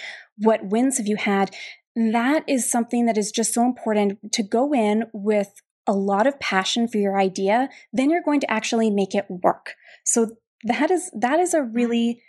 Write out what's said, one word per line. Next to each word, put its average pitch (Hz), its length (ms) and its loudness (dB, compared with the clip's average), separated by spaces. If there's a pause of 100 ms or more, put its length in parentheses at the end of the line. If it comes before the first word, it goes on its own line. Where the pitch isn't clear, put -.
(380)
what 214 280 2
wins 247 320 0
have 208 100 -6
you 208 80 0
had? 196 400 0 (400)
That 233 500 2
is 262 240 -2
something 240 360 0
that 220 120 2
is 208 140 0
just 220 220 -2
so 233 100 2
important 214 720 -2
to 226 100 -2
go 254 300 0
in 220 400 2
with 208 480 -2 (260)
a 220 60 2
lot 196 340 2
of 277 140 -4
passion 226 480 -2
for 214 80 -4
your 196 200 0
idea. 196 520 0 (240)
Then 262 160 0
you're 339 120 2
going 294 200 0
to - 100 -2
actually 220 400 0
make 196 240 0
it 202 140 -2
work. - 460 -2 (280)
So 226 320 0 (300)
that 240 260 0
is, 349 260 0
that 254 220 0
is 349 140 2
a 311 100 2
really 233 640 0